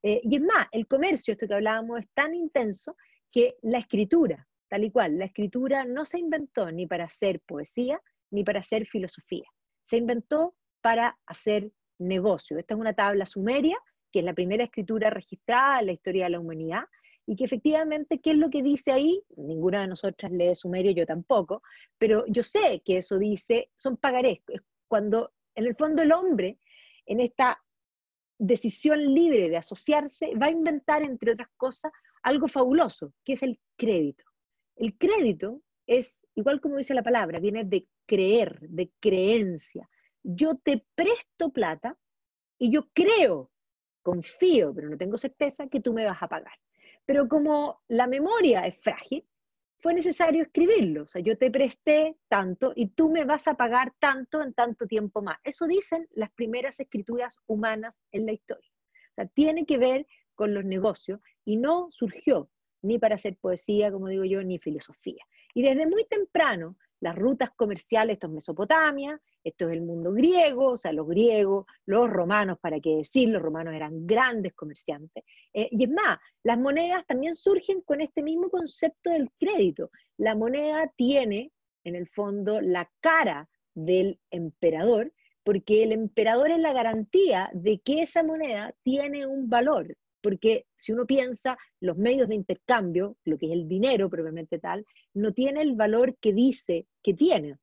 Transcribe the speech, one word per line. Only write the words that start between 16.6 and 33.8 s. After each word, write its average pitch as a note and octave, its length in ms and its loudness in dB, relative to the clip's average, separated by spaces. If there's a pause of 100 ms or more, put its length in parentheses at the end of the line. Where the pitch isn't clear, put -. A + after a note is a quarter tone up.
y A3 100 -6
que B3+ 100 -2
efectivamente, D4+ 760 -2
¿qué D#4+ 120 0
es D4+ 60 4
lo D4+ 120 4
que C#4 140 -2
dice C#4+ 280 0
ahí? D#4 300 2 (140)
Ninguna D#3+ 460 -2
de F#3+ 60 -4
nosotras F#3 440 -8
lee F3 240 2
sumerio, F#3 360 -2
yo E3+ 140 0
tampoco, F3+ 560 -2 (360)
pero A3 300 2
yo A3+ 160 0
sé D4+ 420 0
que F#3 120 2
eso F#3+ 200 -4
dice, G#3 580 0
son C4 220 -4
pagarés. B3 500 0
Es - 140 -12 (260)
cuando, G#3+ 460 0 (220)
en A3+ 100 -2
el A#3+ 100 -2
fondo, D#4 260 0
el D#4 100 6
hombre, D4+ 480 2 (460)
en A3 140 -2
esta B3 420 0 (800)
decisión C4+ 760 2
libre C#4 340 4
de E3 80 0
asociarse, D4 800 -2
va A#3 100 2
a D#4 60 2
inventar, D#4 500 0
entre A#3+ 300 -2
otras - 260 -4
cosas, C4 340 -6 (300)
algo C#4+ 260 2
fabuloso, B3+ 680 0 (120)
que C4+ 80 -2
es A#3+ 80 -4
el B3+ 180 -4 (160)
crédito. E3+ 500 -2 (500)